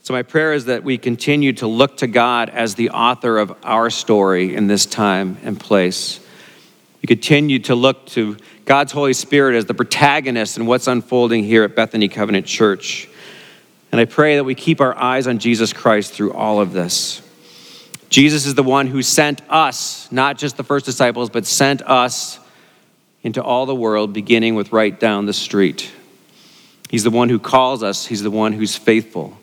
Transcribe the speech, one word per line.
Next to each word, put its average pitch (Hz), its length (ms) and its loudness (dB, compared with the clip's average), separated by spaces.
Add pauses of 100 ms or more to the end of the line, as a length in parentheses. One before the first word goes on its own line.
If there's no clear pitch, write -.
So - 100 -8
my 123 100 -2
prayer 156 300 0
is 139 140 -2
that 120 180 -2
we 131 140 -2
continue 135 560 0
to 117 120 -6
look 117 320 0
to 135 80 -2
God 120 440 2
as 113 240 -4
the 117 160 -2
author 117 480 0
of 104 240 -2
our 117 260 0
story 95 680 0
in 107 120 0
this 101 180 2
time 98 600 -2
and 107 140 -8
place. - 640 -2 (800)
We - 60 -6
continue 143 540 0
to 127 140 -2
look 131 340 0
to 104 280 -4 (280)
God's 139 280 0
Holy 143 200 0
Spirit 135 440 2
as 110 100 0
the 107 80 -4
protagonist 131 840 0
in 113 80 -4
what's 123 220 0
unfolding 120 580 0
here 113 180 4
at 101 140 -2
Bethany 110 320 0
Covenant 101 380 -2
Church. - 600 -2 (840)
And 117 80 2
I 117 60 4
pray 151 300 2
that 143 80 0
we 131 100 -4
keep 156 260 0
our 131 160 2
eyes 127 300 0
on 120 120 0
Jesus 110 360 0
Christ 104 400 0
through 104 180 -2
all 107 300 0
of 90 100 -2
this. - 480 -4 (880)
Jesus 147 380 4
is 139 80 -4
the 139 80 4
one 131 240 2
who 131 160 -2
sent 147 480 0
us, - 600 0
not 131 280 0
just 143 180 -6
the 139 80 -10
first 139 220 -2
disciples, 120 420 0
but 107 160 -4
sent 139 380 0
us - 580 0 (840)
into 120 200 -4
all 127 240 0
the 135 80 -2
world, 107 400 0
beginning 113 400 2
with 104 180 -4
right 110 260 2
down 104 280 0
the 101 80 -2
street. - 560 -2 (1000)
He's 110 160 -2
the 117 60 2
one 120 180 2
who 120 100 2
calls 131 440 2
us. 98 240 -4
He's 104 160 -6
the 104 80 -2
one 107 240 0
who's 107 220 -4
faithful. 110 680 0